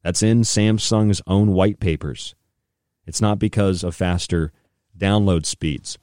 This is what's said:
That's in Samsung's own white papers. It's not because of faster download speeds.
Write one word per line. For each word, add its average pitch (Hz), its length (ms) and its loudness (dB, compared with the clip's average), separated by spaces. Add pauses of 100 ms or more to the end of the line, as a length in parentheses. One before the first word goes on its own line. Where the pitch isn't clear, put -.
That's 87 200 -2
in 113 180 4
Samsung's 107 840 2
own 101 260 2
white 95 280 2
papers. 78 540 -6 (680)
It's - 160 -10
not 104 180 0
because 98 460 0
of 87 100 -4
faster 87 580 -2 (440)
download 98 480 2
speeds. - 580 -8